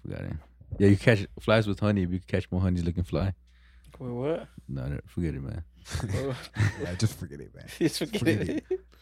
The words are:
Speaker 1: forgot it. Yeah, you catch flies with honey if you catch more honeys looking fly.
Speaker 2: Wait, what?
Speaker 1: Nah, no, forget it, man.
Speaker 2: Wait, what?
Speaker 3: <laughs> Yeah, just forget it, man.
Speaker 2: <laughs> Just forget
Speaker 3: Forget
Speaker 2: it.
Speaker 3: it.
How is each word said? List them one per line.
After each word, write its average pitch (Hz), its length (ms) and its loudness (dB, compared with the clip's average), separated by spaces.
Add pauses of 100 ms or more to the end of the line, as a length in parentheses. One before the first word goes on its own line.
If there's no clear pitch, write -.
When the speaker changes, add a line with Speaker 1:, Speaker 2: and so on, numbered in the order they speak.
Speaker 1:
forgot 50 240 -8
it. - 80 -6 (440)
Yeah, 101 120 8
you 98 80 10
catch 107 280 6 (140)
flies 110 260 4
with 98 140 -2
honey 104 240 4
if 87 80 0
you 92 160 0
catch - 240 -2
more 92 100 0
honeys 90 220 2
looking 87 200 0
fly. 90 300 0 (680)
Speaker 2:
Wait, 123 120 -8
what? 135 360 -4 (200)
Speaker 1:
Nah, 131 200 -6
no, 143 200 -6
forget 82 260 -4
it, 67 80 -8
man. 82 220 -8 (500)
Speaker 2:
Wait, 135 140 -2
what? 131 80 -2 (200)
Speaker 3:
<laughs> 104 260 2
Yeah, 87 140 -6
just 110 220 -2
forget 71 220 -12
it, 58 160 -16
man. - 160 -20
Speaker 2:
<laughs> - 80 -16
Just - 200 0
forget 180 200 -4
Speaker 3:
Forget 104 220 2
Speaker 2:
it. 90 80 -4 (200)
Speaker 3:
it. 370 100 -4 (220)